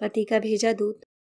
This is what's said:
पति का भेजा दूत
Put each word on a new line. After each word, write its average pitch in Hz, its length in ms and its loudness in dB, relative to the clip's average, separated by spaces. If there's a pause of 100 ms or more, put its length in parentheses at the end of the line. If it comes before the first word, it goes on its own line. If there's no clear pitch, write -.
पति 214 240 -2
का 220 140 2
भेजा 220 340 2
दूत 208 280 -4 (360)